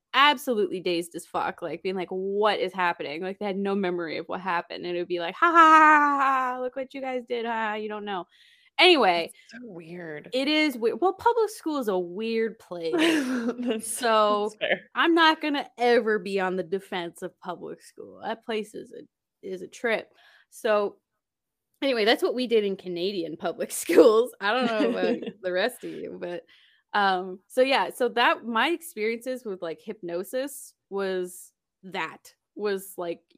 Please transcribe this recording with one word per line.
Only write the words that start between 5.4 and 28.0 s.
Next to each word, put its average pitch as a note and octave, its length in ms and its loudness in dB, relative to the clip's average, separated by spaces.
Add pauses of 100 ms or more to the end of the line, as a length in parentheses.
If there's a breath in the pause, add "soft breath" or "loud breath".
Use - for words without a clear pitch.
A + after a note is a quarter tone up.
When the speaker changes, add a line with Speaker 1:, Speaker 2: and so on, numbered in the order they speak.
Speaker 1:
ha, E4+ 60 4
ha, D#4 460 10
ha, C#4+ 200 2
ha, C4 380 0
ha, B3+ 60 -8
look B3+ 140 -6
what C4 180 -10
you C#4 60 -8
guys B3+ 260 -6
did, A#3 200 -6
ha, A3+ 280 -4
you G#3+ 140 -6
don't G#3 160 -8
know." F#3+ 220 -6 (520 soft breath)
Anyway, A#3 520 6
Speaker 2:
That's - 80 -20 (100)
so A#3+ 140 -18
weird. E3+ 720 -14
Speaker 1:
it C4+ 160 0
is D4+ 300 2
wei-, A3 160 2
well, F4+ 200 2
public A4+ 360 2
school D4+ 280 -4
is A3 100 -2
a F#3 100 2
weird A3 600 -4
place. D#4 720 0 (240)
Speaker 2:
<laughs> - 20 -18
That's, A#3 380 -4
Speaker 1:
So, A3+ 320 2
Speaker 2:
that's G#3 280 0
fair. - 380 -2
Speaker 1:
I'm E4 200 4
not D#4+ 260 6
gonna C#4+ 380 -4
ever A#3 400 4
be F#3+ 220 -2
on F#3 160 -2
the F#3 60 -2
defense F3 600 -6
of F3 180 -12
public E3 420 -12
school. - 420 -20
That A3+ 200 -8
place G#3+ 300 -8
is - 180 -16
a, - 100 -18 (440)
is F#3 160 -10
a - 60 -14
trip. - 440 -4 (380 soft breath)
So, G#3 480 -2 (840)
anyway, A#3+ 220 2
that's B3 180 2
what E4+ 120 0
we B3+ 120 -2
did G#3+ 180 2
in F#3+ 120 -2
Canadian F3 600 -6
public F3+ 360 -6
<laughs> - 0 -
schools. A#3+ 680 6
I G3+ 120 0
don't B3+ 140 0
know A3+ 240 0
about F#3 300 -2
Speaker 2:
<laughs> - 220 -12
Speaker 1:
the F3+ 100 -4
rest G3+ 320 -2
of E3+ 80 -8
you, F3 280 -12
but, F3 240 -10 (500 soft breath)
um, F#3+ 540 0
so B3+ 140 2
yeah, C4 280 2
so B3 200 -2